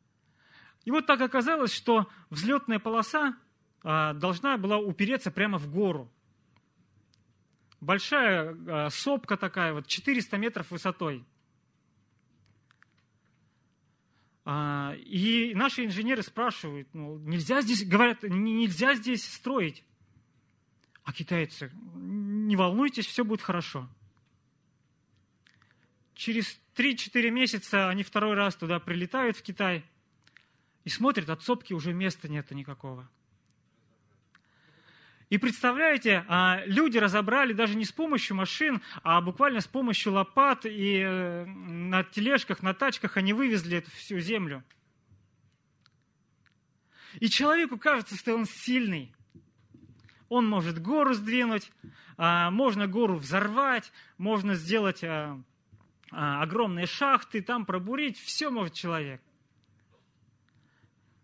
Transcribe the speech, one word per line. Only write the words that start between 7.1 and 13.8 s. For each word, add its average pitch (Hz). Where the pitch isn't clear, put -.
Большая, 185
а, 151
сопка 247
такая, 175
вот, 147
четыреста -
метров 208
высотой. 160